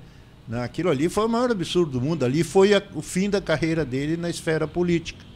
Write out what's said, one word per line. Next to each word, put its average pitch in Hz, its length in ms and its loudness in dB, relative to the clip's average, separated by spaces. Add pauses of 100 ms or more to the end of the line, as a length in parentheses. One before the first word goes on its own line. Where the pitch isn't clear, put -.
(480)
né? 117 160 -6
Aquilo 160 260 -2
ali 151 200 2
foi 208 160 0
o - 20 2
maior 240 240 2
absurdo 175 400 0
do 127 80 -2
mundo. 143 240 0
Ali 143 220 2
foi 196 280 6
a, 196 80 4 (120)
o 147 80 -8
fim 190 280 -2
da 196 120 0
carreira 160 420 0
dele 143 320 -2
na 170 140 -4
esfera 160 360 -2
política, 170 540 -2 (160)